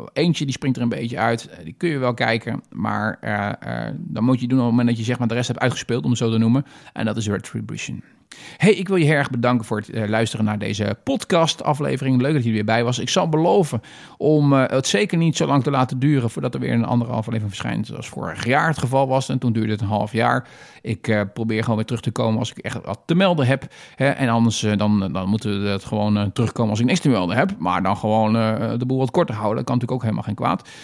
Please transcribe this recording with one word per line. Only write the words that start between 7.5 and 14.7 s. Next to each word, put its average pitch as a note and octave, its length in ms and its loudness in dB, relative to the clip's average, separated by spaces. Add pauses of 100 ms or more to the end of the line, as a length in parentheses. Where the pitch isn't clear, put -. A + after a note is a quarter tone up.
Hey, G3+ 160 6
ik F#3 140 -4
wil G3 100 2
je D#3+ 80 4
heel D#3 80 4
erg - 160 2
bedanken A#2+ 360 2
voor A2 120 -4
het, - 120 -8
eh, A2 180 -4
luisteren A2 380 0
naar G#2+ 140 0
deze G2+ 440 -2
podcastaflevering. C#3+ 1160 0
Leuk C#3+ 120 2
dat C#3+ 80 2
je A#2 60 0
er A2 80 2
weer G#2 100 0
bij A2+ 180 4
was. A#2+ 160 0
Ik - 100 -4
zal E3+ 200 2
beloven D#3 520 2 (360)
om, D3 360 4
eh, C3+ 140 6
het C3 200 0